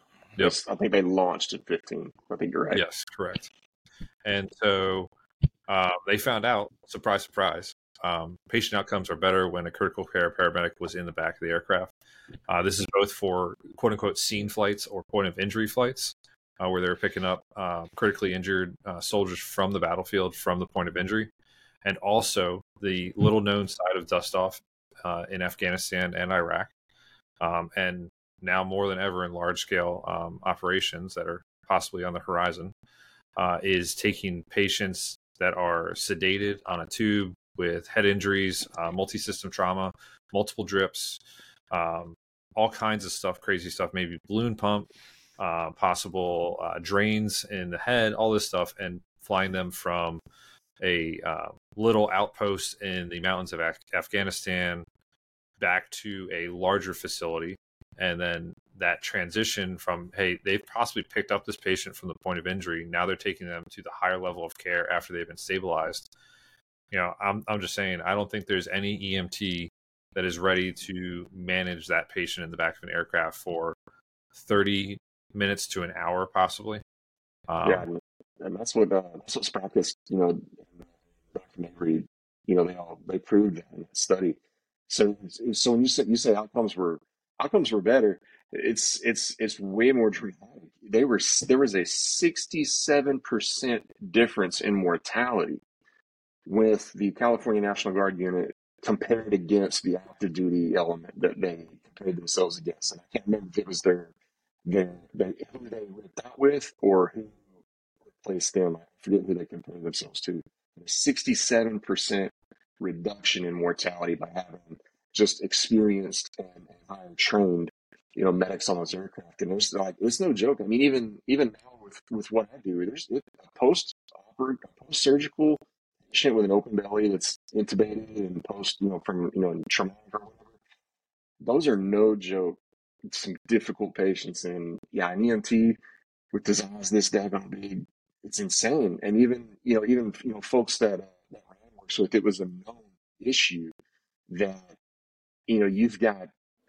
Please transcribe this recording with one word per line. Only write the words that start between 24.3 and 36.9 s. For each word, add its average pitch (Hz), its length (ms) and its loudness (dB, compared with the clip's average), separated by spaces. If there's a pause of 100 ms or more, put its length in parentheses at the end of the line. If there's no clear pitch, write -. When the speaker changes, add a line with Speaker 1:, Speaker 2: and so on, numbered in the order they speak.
Speaker 1:
off, 92 240 0 (440)
uh, 87 280 -4
in 92 100 -6
Afghanistan 90 720 -2
and 90 160 -2
Iraq, 85 380 0 (720)
um, 85 340 -2
and 90 340 -4 (320)
now 92 220 2
more 98 240 0
than 95 120 -2
ever 90 260 -2
in 87 80 -8
large 87 260 -2
scale, 87 480 -2
um, 87 360 -6
operations 92 720 -2
that 85 120 -6
are 85 140 -8 (260)
possibly 92 360 0
on 90 100 -4
the 87 60 -6
horizon, 87 520 -2 (640)
uh, 90 260 0
is 92 320 0
taking 92 560 -4
patients 98 640 -2 (240)
that 92 160 2
are 87 360 0
sedated 98 720 -2
on 90 160 -4
a - 60 -8
tube 104 460 0 (240)